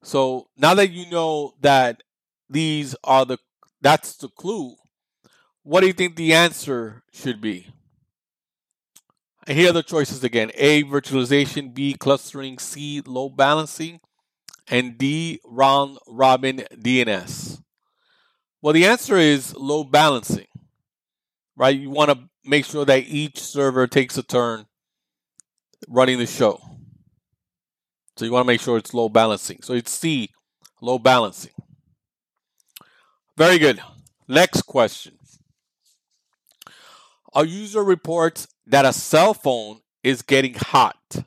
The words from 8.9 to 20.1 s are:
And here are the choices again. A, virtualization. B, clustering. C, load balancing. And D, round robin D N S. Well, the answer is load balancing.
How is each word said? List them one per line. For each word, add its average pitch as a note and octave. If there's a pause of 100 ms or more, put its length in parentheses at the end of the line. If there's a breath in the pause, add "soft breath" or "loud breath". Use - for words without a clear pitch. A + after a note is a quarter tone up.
And C#3+
here F3
are E3+
the E3
choices C3+
again. A2+
A, D3
virtualization. C#3
B, C#3
clustering. C3+
C, D3
load C3
balancing. D#3 (720)
And B2
D, D3+
round C3+
robin C3 (160)
D B2
N A#2
S. - (1000)
Well, D3+
the E3+
answer G#3
is D3
load C#3
balancing. C#3+ (1120)